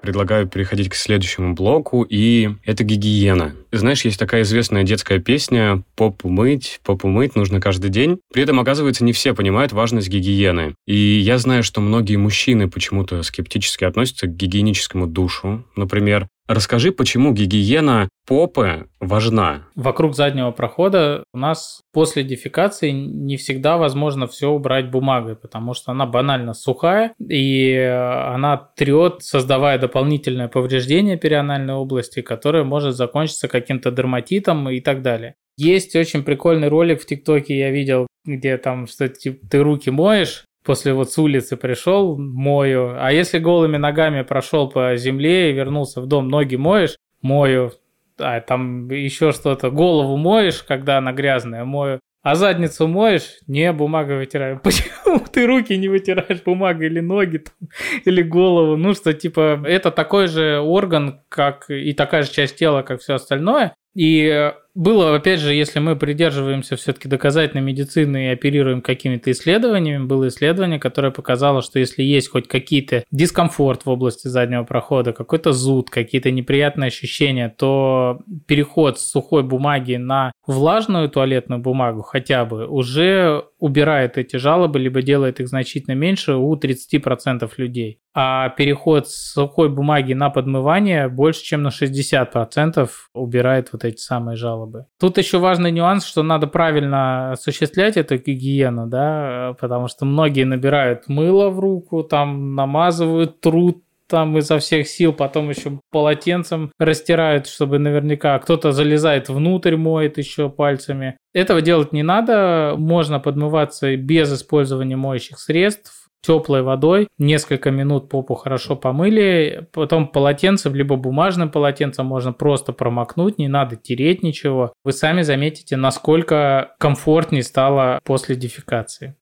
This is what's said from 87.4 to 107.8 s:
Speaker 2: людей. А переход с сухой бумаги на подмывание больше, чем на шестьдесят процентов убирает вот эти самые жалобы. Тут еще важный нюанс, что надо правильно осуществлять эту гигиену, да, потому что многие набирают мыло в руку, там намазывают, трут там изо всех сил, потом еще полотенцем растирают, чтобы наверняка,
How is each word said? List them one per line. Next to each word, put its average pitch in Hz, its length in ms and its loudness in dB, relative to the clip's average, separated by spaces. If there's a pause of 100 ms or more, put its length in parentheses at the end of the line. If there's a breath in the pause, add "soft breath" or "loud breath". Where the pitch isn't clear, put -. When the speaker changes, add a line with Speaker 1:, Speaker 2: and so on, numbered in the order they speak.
Speaker 2:
людей. 123 420 -6 (180)
А 131 320 0
переход 143 600 0
с - 240 -14
сухой 147 360 0
бумаги 143 440 0
на 139 160 0
подмывание 139 800 0
больше, 143 340 0
чем 147 200 -2
на 143 80 -2
шестьдесят 135 600 -2
процентов 147 840 -2
убирает 127 600 0
вот 120 100 -12
эти 117 140 -4
самые 117 400 -6
жалобы. 113 480 -8 (140)
Тут 185 180 2
еще 185 220 0
важный 175 320 2
нюанс, 175 340 0
что - 180 -2
надо 156 240 0
правильно 139 840 0
осуществлять 180 640 -2
эту 147 200 0
гигиену, 131 680 -2
да, 127 720 -4
потому 123 300 -4
что - 160 -6
многие 139 400 2
набирают 131 640 0
мыло 185 400 4
в 185 100 -4
руку, 180 440 -2
там 143 520 -2
намазывают, 165 840 0
трут 170 420 2 (240)
там 156 300 2
изо 151 220 2
всех 147 280 0
сил, 165 260 2
потом 147 360 -2
еще 143 300 -8 (120)
полотенцем 156 880 -2
растирают, 156 680 2
чтобы 143 320 -2
наверняка, 147 560 0